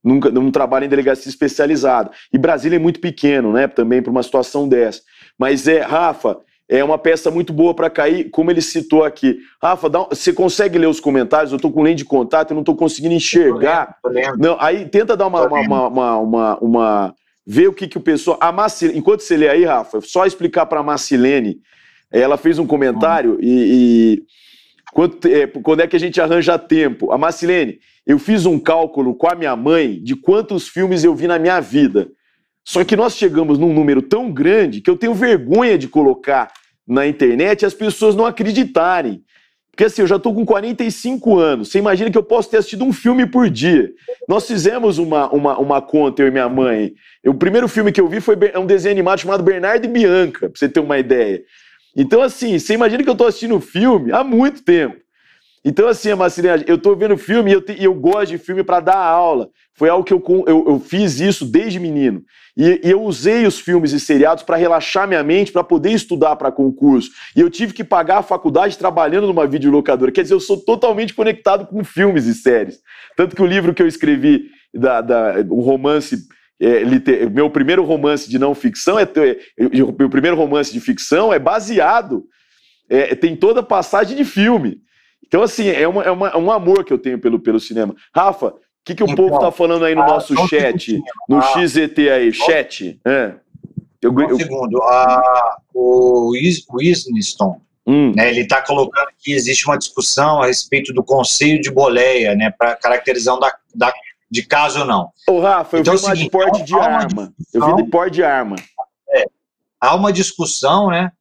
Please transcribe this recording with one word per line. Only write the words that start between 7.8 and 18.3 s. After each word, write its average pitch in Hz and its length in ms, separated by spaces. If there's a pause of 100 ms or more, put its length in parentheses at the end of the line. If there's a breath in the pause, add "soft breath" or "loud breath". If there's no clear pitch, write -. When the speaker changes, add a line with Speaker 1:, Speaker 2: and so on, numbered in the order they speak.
Speaker 1:
cair, 160 420
como 165 180
ele 170 120
citou 156 420
aqui. 139 340 (240 loud breath)
Rafa, 170 280
dá 165 120
um, 185 80
você 170 240
consegue 185 460
ler 165 80
os 156 120
comentários? 139 540
Eu 135 60
tô 156 100
com 151 140
lente 160 160
de 139 60
contato, 139 460
eu 151 40
não 151 80
tô 151 120
conseguindo 165 380
enxergar. 151 880
Speaker 2:
Tô 127 80
lendo, 123 160
tô 139 60
lendo. 123 100
Speaker 1:
Não, 165 180
aí 165 260
tenta 208 300
dar 190 120
uma, 180 140
Speaker 2:
Tô 127 60
Speaker 1:
uma, 147 120
Speaker 2:
lendo. - 80
Speaker 1:
uma, 131 200
uma, 120 300
uma, 110 420
uma... 110 560 (300)
ver 131 220
o 190 60
que 185 140
que 156 100
o - 40
pessoal, 156 400